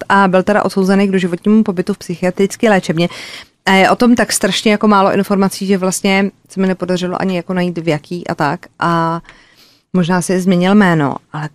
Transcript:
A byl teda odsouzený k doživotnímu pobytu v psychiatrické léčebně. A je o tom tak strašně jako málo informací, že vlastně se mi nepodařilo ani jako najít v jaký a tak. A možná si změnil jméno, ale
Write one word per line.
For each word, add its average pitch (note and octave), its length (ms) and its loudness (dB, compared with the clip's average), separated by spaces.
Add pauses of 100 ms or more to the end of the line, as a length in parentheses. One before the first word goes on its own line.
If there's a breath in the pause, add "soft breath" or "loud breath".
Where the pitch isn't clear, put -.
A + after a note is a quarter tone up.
A G3 180 4
byl F#3 160 2
teda G#3 220 0
odsouzený G3 420 0
k F#3+ 40 -4
doživotnímu F#3+ 520 2
pobytu F#3 300 -4
v - 40 -8
psychiatrické F#3 720 -2
léčebně. F3 400 0 (560 loud breath)
A F#3+ 60 0
je F#3+ 180 4
o G3 60 2
tom B3 200 4
tak G#3+ 160 0
strašně G#3 400 -2
jako G#3 160 0
málo G3 260 4
informací, G3 520 -2
že G3 120 2
vlastně F#3+ 540 0 (180)
se - 120 -8
mi F#3+ 60 0
nepodařilo F3+ 540 -4
ani F#3+ 160 -2
jako F3 160 -6
najít F3+ 240 -2
v E3 100 -6
jaký E3 400 -4
a E3 80 -6
tak. D#3 240 -2 (200)
A E3 420 -2 (720 soft breath)
možná F3+ 280 0
si F#3 200 -2
změnil F#3 340 2
jméno, E3 400 2 (180)
ale D3+ 220 -8